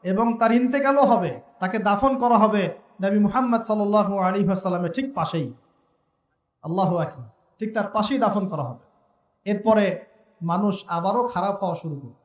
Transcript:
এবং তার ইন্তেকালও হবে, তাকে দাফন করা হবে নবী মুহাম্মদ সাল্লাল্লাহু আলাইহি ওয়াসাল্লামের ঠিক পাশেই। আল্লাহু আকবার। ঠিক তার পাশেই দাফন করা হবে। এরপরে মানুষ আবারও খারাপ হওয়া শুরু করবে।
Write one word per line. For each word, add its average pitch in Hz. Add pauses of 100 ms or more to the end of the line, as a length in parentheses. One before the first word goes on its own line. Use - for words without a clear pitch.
এবং 226
তার 226
ইন্তেকালও 269
হবে, 180 (180)
তাকে 185
দাফন 208
করা 240
হবে 202 (300)
নবী 202
মুহাম্মদ 233
সাল্লাল্লাহু 208
আলাইহি 190
ওয়াসাল্লামের 180
ঠিক 269
পাশেই। 156 (1080)
আল্লাহু 175
আকবার। 131 (300)
ঠিক 214
তার 208
পাশেই 220
দাফন 202
করা 151
হবে। 123 (600)
এরপরে 208 (380)
মানুষ 185
আবারও 196
খারাপ 196
হওয়া 175
শুরু 147
করবে। 120